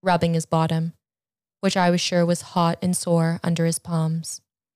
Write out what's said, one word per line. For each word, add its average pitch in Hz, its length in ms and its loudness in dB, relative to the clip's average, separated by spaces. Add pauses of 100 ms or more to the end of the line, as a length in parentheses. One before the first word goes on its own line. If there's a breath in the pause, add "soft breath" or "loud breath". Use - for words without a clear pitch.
rubbing 170 320 2
his 165 100 -2
bottom, 160 480 0 (680)
which 196 180 0
I 180 100 4
was 175 140 2
sure 175 240 0
was 175 260 -4
hot 170 300 2
and 180 120 0
sore 165 480 0
under 165 220 0
his 165 140 -2
palms. 160 640 -4 (340)